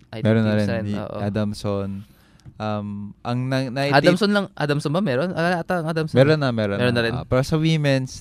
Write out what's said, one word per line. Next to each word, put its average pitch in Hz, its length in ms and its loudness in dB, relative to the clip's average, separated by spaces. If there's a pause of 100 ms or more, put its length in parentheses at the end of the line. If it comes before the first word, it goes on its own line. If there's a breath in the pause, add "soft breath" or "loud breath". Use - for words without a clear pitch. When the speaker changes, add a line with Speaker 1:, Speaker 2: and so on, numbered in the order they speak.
(120)
Speaker 1:
I 113 80 -10
think, 110 80 0
Speaker 2:
Meron 110 160 4
na 107 80 2
Speaker 1:
teams 107 80 2
Speaker 2:
rin. 104 80 0
Speaker 1:
na 117 80 -2
rin. 107 100 -4
Speaker 2:
Y-, 101 140 -4
Speaker 1:
Oo. - 180 -8
Speaker 2:
Adamson. 104 680 -2 (680 loud breath)
Um, 107 320 -4 (320)
ang 120 180 -4 (100)
na-, 131 240 -2
na-, 139 180 -2
Speaker 1:
Adamson 175 380 4
lang. 202 240 2
Adamson 147 400 -2
ba? 170 80 0
Meron? 165 320 0
Ah, 170 320 -2
ata 180 160 -2
ang 156 80 -4
Adamson. 160 240 -2
Speaker 2:
Meron 143 240 6
na, 135 160 0
meron 104 240 0
Speaker 1:
Meron 123 160 2
Speaker 2:
na. 120 80 0
Speaker 1:
na 113 80 2
rin. 117 60 -2
Speaker 2:
Ah, 78 100 -6
pero 127 160 2
sa 147 160 0
women's, 147 640 2